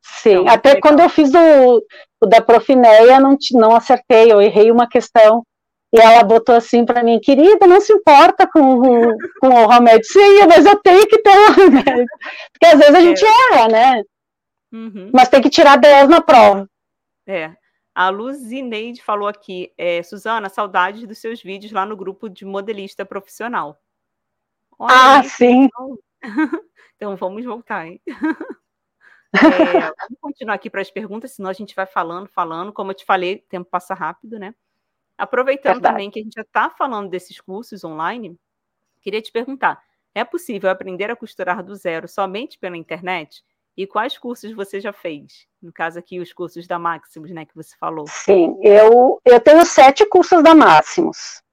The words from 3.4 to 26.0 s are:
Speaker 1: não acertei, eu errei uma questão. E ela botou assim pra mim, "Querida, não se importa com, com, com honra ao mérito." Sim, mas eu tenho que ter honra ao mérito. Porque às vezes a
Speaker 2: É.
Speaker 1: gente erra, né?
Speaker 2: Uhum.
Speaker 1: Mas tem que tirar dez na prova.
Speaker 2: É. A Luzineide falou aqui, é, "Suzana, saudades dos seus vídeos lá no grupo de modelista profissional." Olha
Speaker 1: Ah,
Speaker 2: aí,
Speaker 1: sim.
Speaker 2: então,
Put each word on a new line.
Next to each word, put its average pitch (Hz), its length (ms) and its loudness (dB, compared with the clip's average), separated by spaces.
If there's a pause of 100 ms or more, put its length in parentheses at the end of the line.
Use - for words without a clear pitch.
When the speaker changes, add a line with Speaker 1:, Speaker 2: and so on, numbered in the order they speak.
Speaker 1:
não 226 220 2
acertei, 226 560 0
eu 208 80 4
errei 208 300 2
uma 233 180 0
questão. 226 560 0 (480)
E 226 80 2
ela 226 220 6
botou 226 320 0
assim 233 300 0
pra 240 180 -4
mim, 233 160 -2
"Querida, 339 480 2
não 359 140 6
se 415 120 -2
importa 359 540 4
com, - 140 -2 (200)
com, 240 360 0 (240)
com 262 80 0
honra 240 280 4
ao 247 60 4
mérito." 226 300 4
Sim, 403 360 6
mas 320 180 6
eu 403 160 4
tenho 392 260 4
que 440 100 2
ter 427 120 2
honra 392 340 4
ao 349 60 6
mérito. 247 420 -2 (400)
Porque - 140 0
às 311 120 6
vezes 294 160 6
a 359 40 4
Speaker 2:
É. 349 40 4
Speaker 1:
gente 339 220 2
erra, 427 440 2
né? 226 340 0 (680)
Speaker 2:
Uhum. 220 400 -20
Speaker 1:
Mas - 160 2
tem 277 140 2
que 277 80 -2
tirar 285 260 4
dez 277 320 4
na 330 120 4
prova. 208 480 2 (580)
Speaker 2:
É. 170 260 -12 (420)
A 180 160 -4
Luzineide 240 920 -14
falou 208 260 -8
aqui, 185 480 -16
é, 170 260 -8
"Suzana, 214 460 -12
saudades 202 580 -8
dos 208 120 -20
seus 233 240 -18
vídeos 196 300 -20
lá 190 120 -8
no 214 120 -16
grupo 196 320 -18
de 190 160 -20
modelista 196 600 -16
profissional." 196 760 -16 (1000)
Olha 226 160 -2
Speaker 1:
Ah, 269 260 4
Speaker 2:
aí, 269 80 -8
Speaker 1:
sim. 247 360 0
Speaker 2:
então, 254 340 -8 (240)